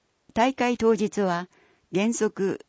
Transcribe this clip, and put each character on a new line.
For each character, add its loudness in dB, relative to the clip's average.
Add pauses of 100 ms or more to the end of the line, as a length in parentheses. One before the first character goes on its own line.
(320)
大 2
会 0
当 2
日 -2
は、 -2 (440)
原 0
則 -2